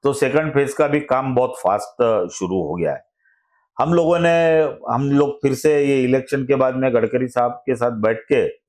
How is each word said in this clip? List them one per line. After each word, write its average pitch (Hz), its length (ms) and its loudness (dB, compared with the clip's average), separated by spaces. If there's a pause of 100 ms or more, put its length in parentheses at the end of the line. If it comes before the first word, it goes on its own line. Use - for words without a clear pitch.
तो 139 100 0
सेकंड 143 400 0
फेज 139 200 0
का 151 140 0
भी 143 120 0
काम 131 360 -2
बहुत 123 220 0
फास्ट 101 460 -2 (280)
शुरू 92 300 -4
हो 78 140 -6
गया 80 180 -2
है। 65 120 -12 (760)
हम 147 140 0
लोगों 170 260 2
ने, 165 420 2 (280)
हम 135 220 -2
लोग 143 300 2
फिर 135 120 0
से 147 320 2
ये 135 180 2
इलेक्शन 131 400 0
के 135 120 2
बाद 131 200 0
में 131 180 0
गडकरी 120 340 0
साहब 120 240 -2
के 127 240 -4
साथ 120 160 -2
बैठ 110 280 0
के 113 280 0 (220)